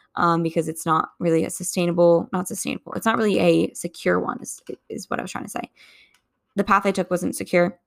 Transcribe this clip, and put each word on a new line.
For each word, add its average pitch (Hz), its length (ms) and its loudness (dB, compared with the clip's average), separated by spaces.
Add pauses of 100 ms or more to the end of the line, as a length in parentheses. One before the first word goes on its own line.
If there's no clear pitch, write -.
(180)
um, 170 260 2
because 165 240 0
it's 160 180 -8
not 160 320 2
really 165 280 2
a - 40 -4
sustainable, 175 800 2
not 190 160 -2
sustainable. - 460 -8
It's 196 140 -4
not 226 100 0
really 214 220 2
a 165 340 4
secure 180 460 -2
one - 200 -4
is, - 220 -14 (260)
is - 220 -12
what - 100 -4
I - 40 -4
was - 80 -10
trying - 140 -8
to 202 40 -14
say. - 220 -10 (840)
The 196 80 0
path 196 220 2
I 196 60 2
took 165 180 -2
wasn't 180 260 -2
secure. - 520 0